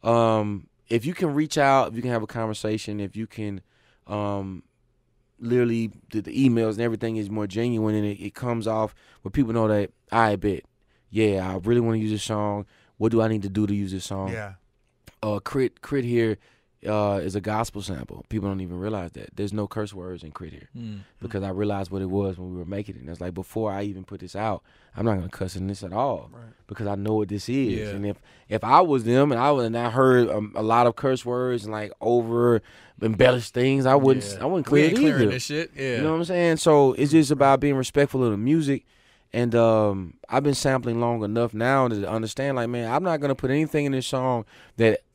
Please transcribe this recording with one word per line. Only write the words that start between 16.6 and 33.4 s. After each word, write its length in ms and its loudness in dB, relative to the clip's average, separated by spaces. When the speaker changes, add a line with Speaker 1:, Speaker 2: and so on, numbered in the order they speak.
Speaker 1:
uh, 360 0
is 120 -6
a 60 -2
gospel 400 -4
sample. 480 -12
People 220 -4
don't 100 -6
even 180 -10
realize 340 -6
that. 220 -16
There's 200 -6
no 120 -4
curse 280 -8
words 280 -12
in 100 -18
Crit 200 -14
here 240 -20
Speaker 3:
Mm. 220 -12
Speaker 1:
because 240 -8
I 60 -6
realized 420 -4
what 120 -6
it 80 -4
was 260 -2
when 160 -12
we 60 -10
were 80 -10
making 300 -8
it. 40 -20
And 80 -16
it's 140 -12
like, 100 -8
before 400 -6
I 120 -6
even 200 -10
put 160 -16
this 160 -14
out, 260 -4
I'm 120 -2
not 80 2
gonna 160 -4
cuss 260 -8
in 100 -6
this 160 -8
at 120 -10
all 360 -4
Speaker 2:
Right. 120 -20
Speaker 1:
because 200 -10
I 80 -2
know 200 -2
what 160 0
this 180 -6
is. 300 0
Speaker 3:
Yeah. 180 -8
Speaker 1:
And 80 -6
if, 160 -6
if 120 -2
I 200 6
was 220 2
them 280 4
and 80 0
I, 100 2
and 140 -2
I 100 0
heard, 400 4
um, 260 -4
a 80 -4
lot 240 4
of 80 2
curse 300 -2
words 400 -2
and, 80 -8
like, 180 -8
over 580 4
embellished 540 4